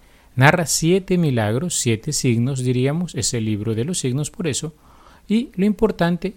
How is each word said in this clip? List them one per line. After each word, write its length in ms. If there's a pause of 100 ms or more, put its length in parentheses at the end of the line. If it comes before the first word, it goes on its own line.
(360)
narra 300
siete 500
milagros, 640
siete 320
signos, 500
diríamos, 520
es 180
el 140
libro 280
de 120
los 120
signos 320
por 160
eso, 280 (520)
y 280
lo 100
importante 720